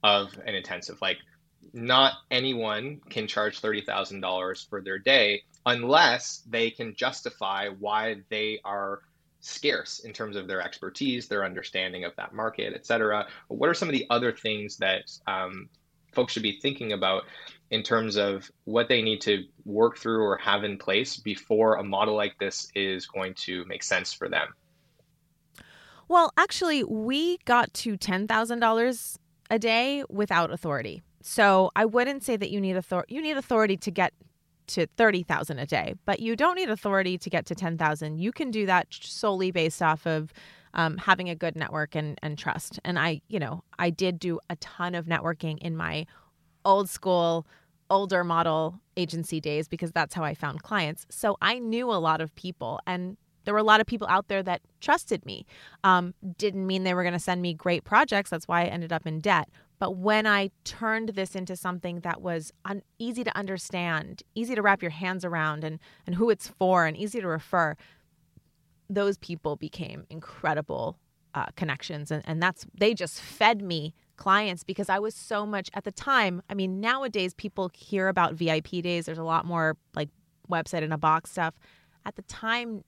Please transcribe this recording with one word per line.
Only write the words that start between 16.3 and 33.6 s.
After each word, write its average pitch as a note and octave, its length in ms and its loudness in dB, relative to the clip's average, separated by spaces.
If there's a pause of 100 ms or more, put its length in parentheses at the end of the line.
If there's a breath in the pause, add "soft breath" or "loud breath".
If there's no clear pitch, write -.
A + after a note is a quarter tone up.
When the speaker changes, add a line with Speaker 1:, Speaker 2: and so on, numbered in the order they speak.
Speaker 1:
should A2 120 -4
be G2+ 180 0
thinking C3 300 -2
about F#2+ 320 0 (460 loud breath)
in A2 120 0
terms A2+ 340 2
of G2+ 340 0 (140)
what A2+ 240 2
they A#2+ 140 4
need A2 200 0
to G2 220 2 (220)
work A2 320 4
through A2+ 240 2
or G2 160 2
have G2+ 260 2
in G2+ 140 -4
place G2+ 400 0
before A2 560 2
a G2+ 100 -2
model G#2 300 2
like G#2 240 -2
this - 380 -4
is F#2+ 300 -2
going F#2+ 280 -6
to F2+ 320 -6
make F#2 160 -10
sense F2+ 320 -2
for - 140 -6
them? D#2 260 -4 (1500 loud breath)
Speaker 2:
Well, E4+ 320 6
actually, D#4+ 440 4
we C#4 640 0
got A#3+ 300 4
to G#3 240 -4
ten F#3+ 280 -2
thousand A3+ 340 0
dollars A#3 580 2 (320)
a A3+ 80 4
day A#3+ 500 2
without F#3+ 420 2
authority. C3+ 520 -4 (180)
So F#3+ 540 6
I G#3 100 4
wouldn't B3 380 2
say A#3+ 140 0
that G3+ 140 -4
you G3+ 100 -2
need F#3+ 160 0
author-, F3+ 320 -2
you C4+ 120 -6
need D#4 160 -2
authority A3 420 2